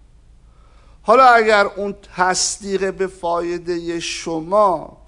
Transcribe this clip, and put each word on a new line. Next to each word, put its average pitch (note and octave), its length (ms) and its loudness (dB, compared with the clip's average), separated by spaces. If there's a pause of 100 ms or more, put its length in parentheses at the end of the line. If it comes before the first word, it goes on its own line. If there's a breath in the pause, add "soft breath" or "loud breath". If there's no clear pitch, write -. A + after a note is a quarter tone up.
(1040 soft breath)
حالا B3 220 6
اگر A3 420 6
اون G3+ 280 -8 (220)
تصدیق F#3 760 -2
به F#3+ 120 -4
فایدهٔ E3+ 960 -6
شما E3+ 960 -2 (120)